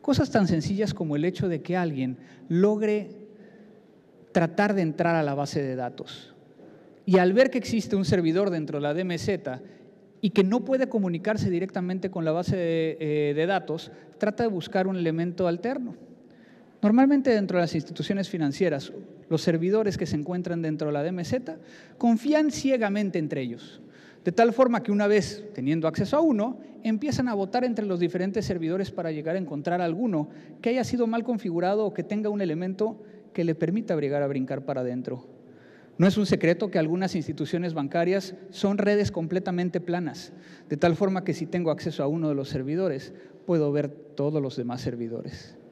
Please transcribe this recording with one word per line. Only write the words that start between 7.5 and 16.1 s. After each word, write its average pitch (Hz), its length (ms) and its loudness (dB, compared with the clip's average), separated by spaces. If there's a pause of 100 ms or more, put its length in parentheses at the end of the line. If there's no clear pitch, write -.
que 262 60 -4
existe 214 400 -2
un 190 80 2
servidor 180 460 2
dentro 151 260 -4
de 143 60 -2
la 147 100 0
D 165 80 -2
M 180 160 -2
Z 156 460 -4 (580)
y 214 80 2
que 190 160 4
no 220 220 0
puede 262 240 0
comunicarse 202 580 -2
directamente 185 600 -2
con 185 160 -6
la 156 60 2
base 175 220 0
de, 165 460 0
eh, 151 340 0
de 156 120 2
datos, 175 440 -4 (280)
trata 214 240 0
de 233 80 2
buscar 185 360 -2
un 190 100 -2
elemento 170 520 0
alterno. 233 480 -4 (880)